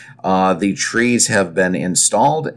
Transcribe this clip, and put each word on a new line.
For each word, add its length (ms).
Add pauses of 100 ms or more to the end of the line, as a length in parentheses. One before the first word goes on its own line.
(240)
Uh, 300
the 200
trees 540
have 260
been 220
installed, 800